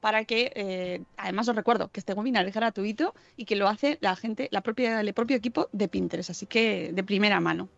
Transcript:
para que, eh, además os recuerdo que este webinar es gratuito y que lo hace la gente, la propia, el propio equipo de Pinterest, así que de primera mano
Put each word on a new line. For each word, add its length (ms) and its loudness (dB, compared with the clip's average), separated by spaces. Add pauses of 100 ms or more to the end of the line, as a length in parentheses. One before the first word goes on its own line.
para 240 2
que, 320 0
eh, 460 -4 (140)
además 320 -2
os 60 2
recuerdo 380 2
que 80 -10
este 140 -4
webinar 340 2
es 60 -8
gratuito 600 0 (220)
y 80 -10
que 120 0
lo 120 4
hace 320 0
la 160 2
gente, 340 -4
la 120 0
propia, 380 0
el 120 0
propio 240 2
equipo 360 0
de 140 0
Pinterest, 440 -2
así 160 -10
que 460 2
de 120 -2
primera 360 4
mano 380 0